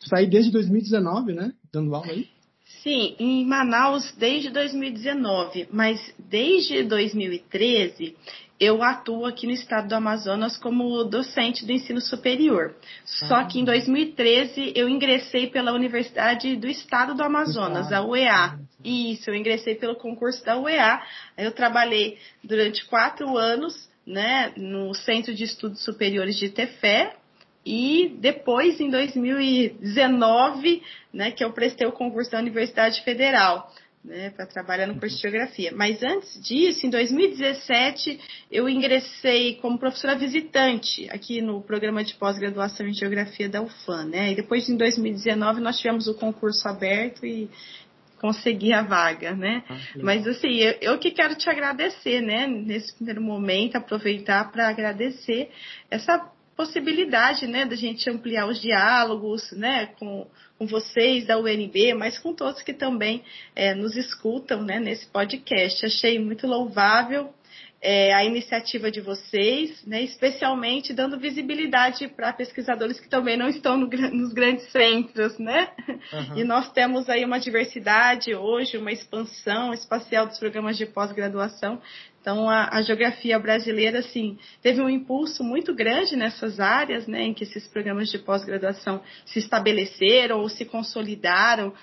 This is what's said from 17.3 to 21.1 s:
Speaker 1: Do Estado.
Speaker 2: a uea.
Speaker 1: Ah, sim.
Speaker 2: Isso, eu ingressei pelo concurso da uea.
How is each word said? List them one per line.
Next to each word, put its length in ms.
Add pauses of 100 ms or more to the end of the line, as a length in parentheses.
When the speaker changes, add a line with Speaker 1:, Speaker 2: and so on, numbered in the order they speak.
Speaker 1:
Do 40
Estado. 140
Speaker 2:
a 20
uea. 260
Speaker 1:
Ah, 240 (240)
sim. 300
Speaker 2:
Isso, 160
eu 60
ingressei 400
pelo 220
concurso 460
da 160
uea. 440 (340)